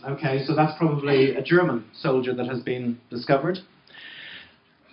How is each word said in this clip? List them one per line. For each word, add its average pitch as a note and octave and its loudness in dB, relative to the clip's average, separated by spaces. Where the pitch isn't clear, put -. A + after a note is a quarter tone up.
Okay, C#3 -2
so D3+ 0
that's D3+ 2
probably C#3 2
a C3 -4
German D3+ 2
soldier B2+ 0
that A#2+ -4
has B2 -6
been B2 -4
discovered. C#3+ 0